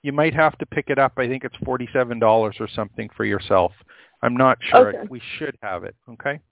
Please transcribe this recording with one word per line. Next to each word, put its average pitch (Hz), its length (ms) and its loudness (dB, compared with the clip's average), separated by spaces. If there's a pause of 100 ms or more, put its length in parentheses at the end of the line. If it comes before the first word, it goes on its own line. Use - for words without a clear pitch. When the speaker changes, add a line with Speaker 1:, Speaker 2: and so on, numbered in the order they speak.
Speaker 1:
you 143 100 -6
might 151 220 2
have 156 240 2
to - 80 -8
pick - 240 -6
it 139 100 0
up. 131 180 2
I 127 100 -2
think 127 180 -6
it's - 180 -12
forty-seven 123 560 -4
dollars 110 400 2
or 110 80 -6
something 110 480 -8
for 110 80 -6
yourself. 95 480 0 (500)
I'm 120 140 0
not 131 260 4
sure. - 280 6
Speaker 2:
Okay. 202 200 -10
Speaker 1:
We 120 120 -14 (160)
should 147 240 -10
have 95 240 -8
it. 92 100 -14 (140)
Okay? 139 320 -8 (100)